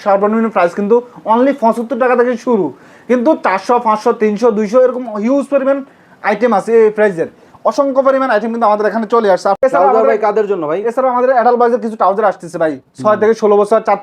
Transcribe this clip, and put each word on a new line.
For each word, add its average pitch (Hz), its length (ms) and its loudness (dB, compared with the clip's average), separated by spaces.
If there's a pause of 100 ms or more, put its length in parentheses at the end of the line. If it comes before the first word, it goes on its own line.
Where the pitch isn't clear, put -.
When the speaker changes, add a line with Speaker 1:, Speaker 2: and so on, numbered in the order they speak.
Speaker 1:
সর্বনিম্ন 208 460 0
প্রাইস 175 260 0
কিন্তু 208 260 2 (240)
only 247 340 2
পঁচাত্তর 226 400 -2
টাকা 247 160 2
থেকে 240 220 0
শুরু, 202 360 -2 (340)
কিন্তু 254 360 2
চারশো, 269 360 0
পাঁচশো, 226 340 0
তিনশো, 214 380 0
দুইশো 214 300 0
এরকম 247 360 -2
হিউজ 254 320 0
পরিমাণ 269 340 -2 (400)
আইটেম 214 300 -2
আছে 220 320 2
এই 214 40 4
প্রাইসের, 208 380 -2 (380)
অসংখ্য 269 360 0
পরিমাণ 269 280 0
আইটেম 220 200 0
কিন্তু 226 180 -2
আমাদের 208 180 0
এখানে 214 220 -2
চলে 226 240 2
আসছে। 185 180 0
এছাড়া 226 200 0
Speaker 2:
ট্রাউজার 277 200 2
Speaker 1:
আমাদের 226 180 2
Speaker 2:
ভাই 220 100 2
কাদের 208 300 -2
জন্য 180 200 -4
ভাই? 170 140 -4
Speaker 1:
এছাড়া 247 300 -2
আমাদের 247 200 0
অ্যাডাল্ট 240 280 2
বয়েজের 240 200 2
কিছু 220 160 -8
ট্রাউজার 202 300 0
আসতেছে 175 320 -4
ভাই, 160 140 -2
Speaker 2:
হুম। 131 320 -12
Speaker 1:
ছয় 214 140 2
থেকে 214 160 2
ষোলো 208 240 2
বছর, 208 240 2
চার 202 200 0